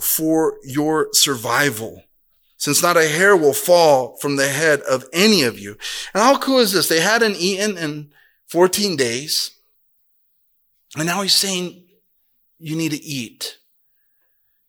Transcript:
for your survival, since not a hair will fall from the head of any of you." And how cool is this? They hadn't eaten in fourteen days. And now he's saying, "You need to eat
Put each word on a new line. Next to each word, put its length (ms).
for 640
your 500
survival, 880
since 240
not 160
a 100
hair 300
will 160
fall 680
from 140
the 140
head 320
of 320
any 300
of 140
you." 200
And 80
how 160
cool 220
is 140
this? 160
They 100
hadn't 380
eaten 400
in 360
fourteen 500
days. 540
And 120
now 140
he's 120
saying, 540
"You 160
need 160
to 100
eat 560